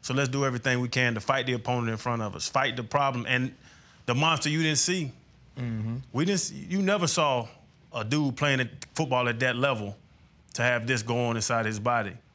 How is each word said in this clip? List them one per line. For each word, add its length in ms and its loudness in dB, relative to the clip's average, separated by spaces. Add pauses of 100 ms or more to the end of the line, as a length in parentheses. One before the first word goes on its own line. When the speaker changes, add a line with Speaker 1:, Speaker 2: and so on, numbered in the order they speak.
Speaker 1:
So 120 -6
let's 160 2
do 160 0
everything 340 0
we 80 -2
can 280 2
to 40 -2
fight 280 0
the 60 0
opponent 360 -2
in 80 -2
front 240 -2
of 140 -6
us. 120 -6
Fight 300 0
the 60 -6
problem 440 0
and 260 0 (520)
the 100 2
monster 340 2
you 140 2
didn't 140 2
see. 340 0 (480)
Speaker 2:
Mm-hmm. 380 -4 (160)
Speaker 1:
We 120 0
didn't 100 2
s-, 160 -2
you 300 -2
never 260 4
saw 400 2 (460)
a 120 -4
dude 320 2
playing 240 2
at 80 -2 (240)
football 340 0
at 120 -2
that 160 2
level 420 0 (560)
to 80 -4
have 260 2
this 140 2
go 240 0
on 100 0
inside 300 0
his 140 -2
body. 340 -2 (220)